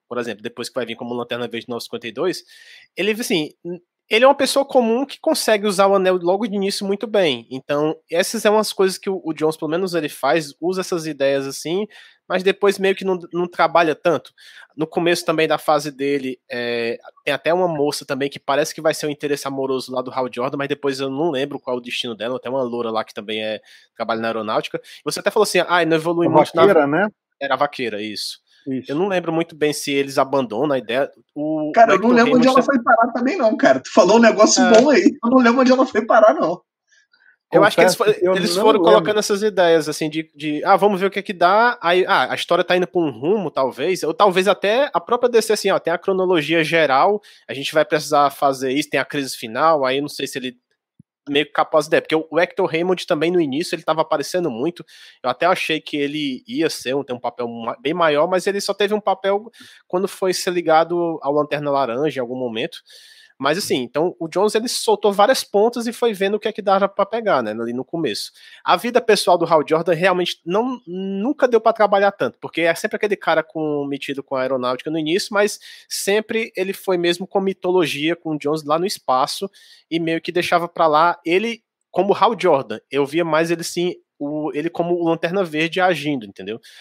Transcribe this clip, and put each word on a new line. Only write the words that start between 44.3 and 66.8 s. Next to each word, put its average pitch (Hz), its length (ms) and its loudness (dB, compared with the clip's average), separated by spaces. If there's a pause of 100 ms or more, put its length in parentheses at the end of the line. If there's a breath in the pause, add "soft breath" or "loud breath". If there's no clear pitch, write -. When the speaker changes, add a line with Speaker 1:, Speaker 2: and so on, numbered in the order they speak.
Speaker 1:
até 220 460 0
a - 60 0
própria 240 280 -2
D 226 140 2
C, 220 100 -2
assim, 202 180 -2
ó, 160 80 0
tem 165 140 -4
a 170 60 -2
cronologia 170 680 0
geral, 160 560 2 (260 soft breath)
a 113 60 -12
gente 135 220 -8
vai 151 100 4
precisar 147 460 2
fazer 135 420 -2
isso, 147 160 -2
tem 143 100 -2
a 131 60 -2
crise 139 320 -6
final, 135 480 0
aí 131 140 0
eu 143 40 -2
não 143 60 -6
sei 139 180 -8
se 139 120 -8
ele 123 180 -8 (720)
meio 143 200 0
que - 60 -20
capaz 156 340 0
de - 40 -16
ideia, 151 120 4
porque - 120 -4
o, 156 160 -2
o 147 80 0
Hector 180 280 0
Raymond 175 400 -2
também 165 240 0
no 180 100 2
início, 151 340 -2
ele 156 80 -10
tava 160 200 -2
aparecendo 156 480 -2
muito, 143 340 -6 (380 soft breath)
eu 127 80 -2
até 170 160 -2
achei 170 340 0
que - 160 -10
ele 143 500 -4
ia 143 220 -2
ser, - 260 -4
um, 139 100 -4
ter 127 100 -8
um 123 60 -12
papel 120 280 -6
ma-, 117 320 -8
bem 143 140 -4
maior, 160 340 2
mas 185 180 0
ele 202 140 -2
só 202 140 -4
teve 208 180 0
um 208 80 0
papel 202 500 -2 (360 soft breath)
quando 185 220 -4
foi 185 260 -2
ser - 160 -4
ligado 165 720 2
ao 143 100 -2
Lanterna 147 380 -2
Laranja 135 480 -2
em - 20 -6
algum 123 160 -6
momento, 123 440 -6 (560 soft breath)
mas, 147 220 0
assim, 196 200 -2
então, 147 420 -4
o 165 80 -6
Jones, 202 260 0
ele 226 140 -2
soltou 214 440 0
várias 208 300 2
pontas 233 460 0
e 226 40 -6
foi 240 200 -2
vendo 196 220 -2
o 208 60 -4
que - 60 -6
é 220 60 -2
que 214 100 -10
dava 196 260 2